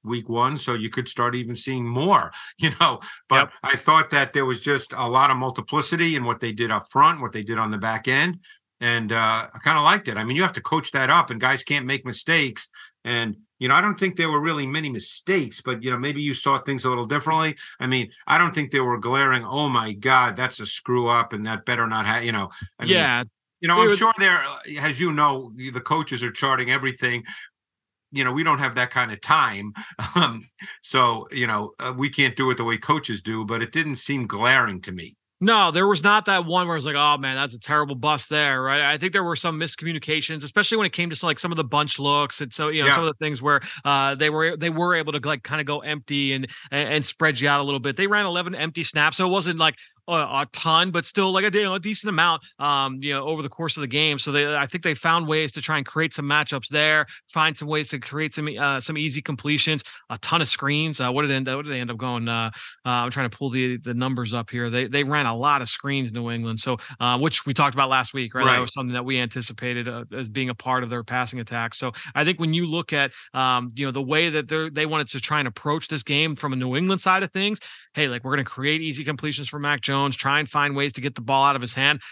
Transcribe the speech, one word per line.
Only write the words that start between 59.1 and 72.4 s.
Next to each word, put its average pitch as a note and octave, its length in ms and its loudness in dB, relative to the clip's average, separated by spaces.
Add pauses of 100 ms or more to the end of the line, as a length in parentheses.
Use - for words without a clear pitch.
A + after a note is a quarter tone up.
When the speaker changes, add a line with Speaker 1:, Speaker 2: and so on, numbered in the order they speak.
Speaker 2:
completions, D3 640 0 (260)
a A2+ 80 -8
ton E3 240 0
of C#3+ 60 0
screens. D3 520 0
Uh, B2+ 120 -2
what C#3 100 0
did C#3+ 100 0
it C3+ 40 2
end, C3 120 -2
what C3+ 160 -4
did D3 80 -10
they C3 80 -4
end B2 120 -6
up A2+ 60 -8
going? A#2+ 300 -4
Uh, A#2 220 0 (360)
uh, B2+ 40 -2
I'm B2 220 0
trying C3 180 -2
to - 80 -10
pull C3+ 140 -4
the, B2+ 260 0
the A#2+ 160 -8
numbers B2 400 -2
up A#2 160 -4
here. A#2+ 200 -4
They, B2 180 -2
they C#3 160 0
ran C#3 240 0
a A#2 80 0
lot C#3 260 2
of A#2 80 -6
screens, C#3 420 -4
New A#2 200 -6
England. A#2 280 -4
So, B2+ 180 -2 (220)
uh, B2 200 2
which D3+ 260 0
we C#3 80 -2
talked C#3 220 4
about C3+ 140 4
last C3 240 2
week, B2 200 -6
right? B2+ 100 0
That C3 80 6
Speaker 1:
Right. B2 80 4
Speaker 2:
was B2 140 -4
something B2+ 200 -4
that B2 120 -4
we C3 140 -2
anticipated, A#2+ 680 -6
uh, A#2+ 240 -10
as A#2+ 160 -8
being B2+ 220 -4
a A#2+ 60 -6
part B2+ 280 -2
of A#2 60 -6
their A#2+ 140 -6
passing B2 360 -4
attack. A#2 360 -6
So B2 180 -6 (220)
I D3 100 2
think E3 140 2
when D#3+ 160 0